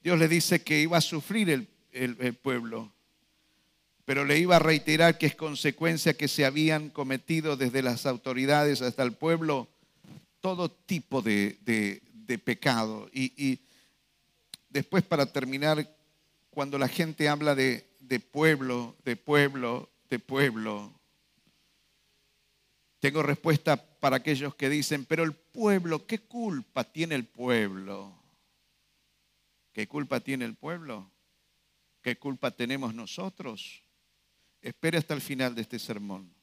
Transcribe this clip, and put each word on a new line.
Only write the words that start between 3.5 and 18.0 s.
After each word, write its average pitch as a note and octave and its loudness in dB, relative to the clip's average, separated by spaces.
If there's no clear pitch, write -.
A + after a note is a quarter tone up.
pero C#3 -2
le C#3+ 4
iba F3 6
a D#3+ 10
reiterar D#3+ 4
que D#3+ 2
es - 2
consecuencia D#3 0
que D3 -2
se C#3+ 2
habían D3+ 2
cometido D3 -2
desde B2+ 0
las A#2+ -2
autoridades C3+ 2
hasta B2 -2
el B2 0
pueblo D#3 -2
todo F3+ -2
tipo C3+ -4
de, G2+ 0
de, G#2+ 0
de - -8
pecado. A2 -2
Y, C3 -4
y C3+ -2
después, D3+ 0
para C#3+ 2
terminar, C#3+ -2
cuando C#3 -4
la C3 2
gente D#3 0
habla D3 2
de, C3 0
de B2+ -4